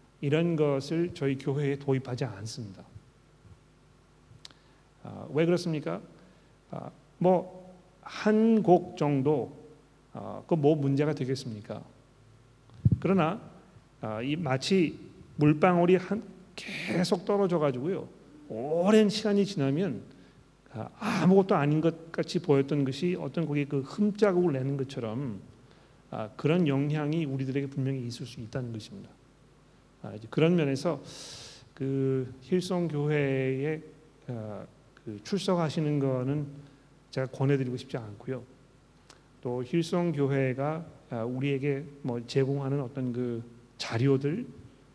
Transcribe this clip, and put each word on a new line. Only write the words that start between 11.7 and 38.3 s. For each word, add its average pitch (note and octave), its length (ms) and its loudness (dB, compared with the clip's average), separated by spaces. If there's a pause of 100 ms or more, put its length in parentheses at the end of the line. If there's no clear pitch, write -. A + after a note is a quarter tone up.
그러나, F3 420 2 (600)
아, A2 200 -6
이 C#3 140 -2
마치 D#3 640 0 (380)
물방울이 F3 580 6
한, G3 280 0 (320)
계속 - 680 -2
떨어져 G3 340 2
가지고요. D3 480 0 (420)
오랜 F3 600 4
시간이 G3+ 360 2
지나면, D3 560 0 (720)
아, A#2 160 -8 (100)
아무것도 G3 560 4
아닌 D3+ 260 4
것 E3 300 -2
같이 - 280 -2
보였던 C#3 460 2
것이 F3 340 -2
어떤 D#3 260 -4
거기에 C#3+ 200 -2
그 C#3+ 160 -2
흠자국을 G3 720 2
내는 C3+ 240 -2
것처럼, A#2+ 640 -6 (680)
아, A2 240 -8
그런 E3 320 2
영향이 D3 580 0
우리들에게 C3+ 420 -4
분명히 C3+ 380 -4
있을 A#2+ 200 -10
수 - 140 -14
있다는 A#2+ 320 -8
것입니다. G#2 380 -12 (920)
아, G#2+ 140 -12
이제 A2 140 -14
그런 E3 260 4
면에서 C#3 460 0 (720)
그 C3+ 680 -2
힐송 F3+ 460 -2
교회에, C#3+ 960 0 (460)
아, G#2+ 380 -8 (380)
그 G#2+ 200 -10
출석하시는 E3 760 0
거는 C3+ 480 0 (640)
제가 C3 160 -4
권해드리고 C3+ 500 0
싶지 - 200 -10
않고요. A#2 460 -10 (1000)